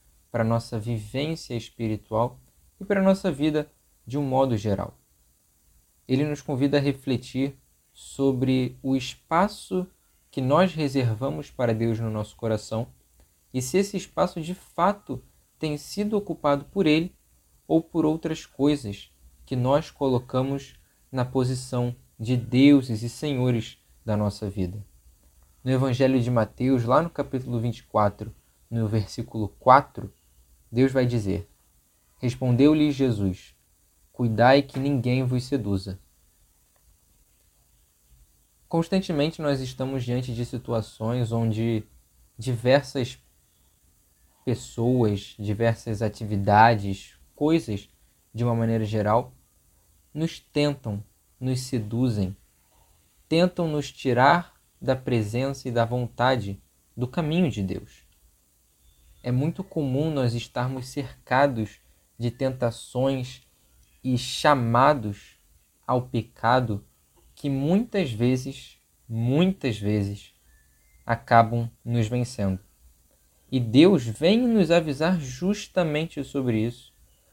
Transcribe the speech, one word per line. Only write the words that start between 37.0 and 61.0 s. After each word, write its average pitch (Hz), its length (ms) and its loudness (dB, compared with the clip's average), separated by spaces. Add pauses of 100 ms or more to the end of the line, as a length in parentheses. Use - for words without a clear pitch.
Constantemente 165 760 -2
nós 143 180 0
estamos 131 440 -6
diante 123 300 -2
de 120 120 -4
situações 117 840 -4
onde 113 520 0 (540)
diversas 123 800 0 (1300)
pessoas, 117 960 0
diversas 107 600 -2
atividades, 104 1120 2 (200)
coisas, 151 540 -2 (440)
de 113 100 -4
uma 120 120 0
maneira 113 300 0
geral, 107 480 0 (800)
nos 160 260 -6
tentam, 139 640 -4 (360)
nos 127 220 -2
seduzem, 107 760 -2 (920)
tentam 170 400 0
nos 147 240 -4
tirar 135 600 2 (280)
da 131 140 0
presença 127 720 -2
e 123 40 -4
da 117 120 2
vontade 120 800 -2 (340)
do 123 120 -2
caminho 160 420 0
de 104 120 -4
Deus. - 460 -8 (1120)
É 123 100 -6
muito 147 320 -2
comum 147 480 -2
nós 127 220 0
estarmos 127 540 -6
cercados 127 920 -2 (360)